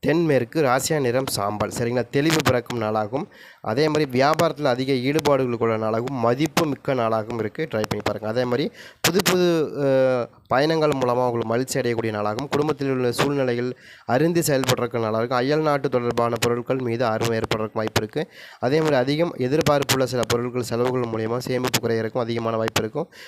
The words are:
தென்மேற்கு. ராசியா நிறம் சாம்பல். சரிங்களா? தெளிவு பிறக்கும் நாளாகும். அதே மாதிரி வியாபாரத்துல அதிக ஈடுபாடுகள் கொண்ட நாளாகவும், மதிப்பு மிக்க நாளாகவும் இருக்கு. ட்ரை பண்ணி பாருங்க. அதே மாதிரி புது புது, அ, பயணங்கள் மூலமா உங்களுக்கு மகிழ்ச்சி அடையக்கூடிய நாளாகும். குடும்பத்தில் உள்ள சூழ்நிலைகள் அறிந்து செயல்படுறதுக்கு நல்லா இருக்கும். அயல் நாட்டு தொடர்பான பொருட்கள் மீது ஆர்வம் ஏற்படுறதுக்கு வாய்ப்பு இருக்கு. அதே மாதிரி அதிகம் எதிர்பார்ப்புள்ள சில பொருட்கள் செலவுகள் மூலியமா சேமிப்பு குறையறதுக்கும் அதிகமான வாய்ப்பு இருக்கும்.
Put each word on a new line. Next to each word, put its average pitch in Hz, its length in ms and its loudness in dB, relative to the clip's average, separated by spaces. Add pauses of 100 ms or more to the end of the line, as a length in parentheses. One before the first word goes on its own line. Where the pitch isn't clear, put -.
தென்மேற்கு. 147 600 2
ராசியா 135 380 2
நிறம் 127 260 0
சாம்பல். 104 520 -2
சரிங்களா? 120 300 0
தெளிவு 156 360 2
பிறக்கும் 123 380 0
நாளாகும். 110 420 -2 (360)
அதே 120 260 0
மாதிரி 151 340 0
வியாபாரத்துல 151 440 2
அதிக 131 280 0
ஈடுபாடுகள் 135 640 2
கொண்ட 110 340 0
நாளாகவும், 117 200 -2
மதிப்பு 139 560 0
மிக்க 139 280 -4
நாளாகவும் 113 440 -2
இருக்கு. 107 240 -4
ட்ரை 123 260 -4
பண்ணி 104 160 -4
பாருங்க. 107 240 -4
அதே 120 160 0
மாதிரி 123 260 0 (300)
புது 180 220 0
புது, 175 500 2 (120)
அ, 131 440 2 (180)
பயணங்கள் 151 440 2
மூலமா 127 220 0
உங்களுக்கு 120 340 0
மகிழ்ச்சி 127 340 -2
அடையக்கூடிய 113 360 -2
நாளாகும். 107 320 -2
குடும்பத்தில் 143 420 0
உள்ள 127 220 0
சூழ்நிலைகள் 127 640 0 (300)
அறிந்து 160 340 2
செயல்படுறதுக்கு 131 600 0
நல்லா 110 180 0
இருக்கும். 120 200 0
அயல் 143 240 2
நாட்டு 143 260 0
தொடர்பான 120 520 0
பொருட்கள் 120 380 0
மீது 123 260 -2
ஆர்வம் 113 340 0
ஏற்படுறதுக்கு 110 440 -2
வாய்ப்பு 107 200 -2
இருக்கு. 143 260 -6 (300)
அதே 131 200 2
மாதிரி 156 180 2
அதிகம் 147 400 0
எதிர்பார்ப்புள்ள 135 680 2
சில 120 240 -2
பொருட்கள் 123 340 -2
செலவுகள் 123 380 0
மூலியமா 113 380 -2
சேமிப்பு 127 500 -2
குறையறதுக்கும் 113 300 -2
அதிகமான 117 380 -2
வாய்ப்பு 110 260 -2
இருக்கும். 123 260 -6 (200)